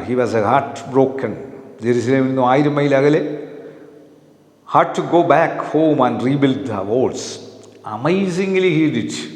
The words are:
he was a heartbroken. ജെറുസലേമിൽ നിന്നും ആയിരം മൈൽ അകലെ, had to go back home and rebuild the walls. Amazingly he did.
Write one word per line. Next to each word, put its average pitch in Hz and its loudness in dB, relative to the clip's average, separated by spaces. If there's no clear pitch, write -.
he 117 -4
was 120 0
a 113 2
heartbroken. 131 0
ജെറുസലേമിൽ 123 0
നിന്നും 131 0
ആയിരം 143 4
മൈൽ 143 2
അകലെ, 147 4
had 170 2
to 175 -4
go 147 2
back 151 2
home 151 2
and 123 2
rebuild 135 0
the 107 -4
walls. 107 -2
Amazingly 185 0
he 156 2
did. 117 -4